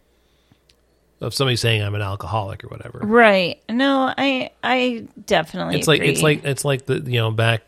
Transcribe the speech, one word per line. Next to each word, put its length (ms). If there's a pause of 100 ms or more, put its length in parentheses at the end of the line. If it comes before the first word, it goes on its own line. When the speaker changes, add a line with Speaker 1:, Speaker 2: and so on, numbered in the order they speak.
(1200)
Speaker 1:
of 120
somebody 220
saying, 260
"I'm 140
an 60
alcoholic," 600
or 40
whatever. 320
Speaker 2:
Right. 720
No, 460
I, 360 (100)
I 460 (180)
definitely 520
Speaker 1:
It's 100
like, 140
Speaker 2:
agree. 80
Speaker 1:
it's 120
like, 220
it's 220
like 200
the, 140
you 200
know, 120
back, 360